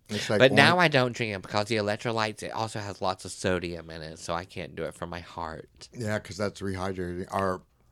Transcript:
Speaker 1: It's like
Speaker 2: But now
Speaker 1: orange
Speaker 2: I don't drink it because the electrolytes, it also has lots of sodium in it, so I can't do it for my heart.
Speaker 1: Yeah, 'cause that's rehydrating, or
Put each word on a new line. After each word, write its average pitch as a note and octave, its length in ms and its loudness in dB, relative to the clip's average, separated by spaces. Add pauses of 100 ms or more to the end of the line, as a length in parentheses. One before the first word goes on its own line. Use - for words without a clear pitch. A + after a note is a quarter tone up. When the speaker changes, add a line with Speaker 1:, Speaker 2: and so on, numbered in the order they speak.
(140)
Speaker 1:
It's G#2 160 -4
like G#2+ 100 4
Speaker 2:
But C3 120 10
now C#3+ 240 8
Speaker 1:
orange F3+ 80 6
Speaker 2:
I E3 40 6 (120)
don't B2 160 2
drink A2 200 -2
it F#2 60 -6
because G#2 260 0
the A2+ 100 0
electrolytes, G#2+ 680 0
it E2 80 -6
also A2 280 -4
has G2+ 220 -8
lots F#2 220 0
of F2+ 80 -10
sodium E2+ 580 -2
in E2 120 -12
it, D#2+ 180 -12
so F2 140 -4
I E2+ 100 -2
can't F2 320 -12
do E2+ 80 -6
it D2+ 100 -6
for E2+ 140 -10
my E2+ 140 -8
heart. - 720 -10
Speaker 1:
Yeah, G#2+ 260 -2
'cause - 160 -12
that's G2 240 -4
rehydrating, F#2 760 -4
or G2 280 0 (300)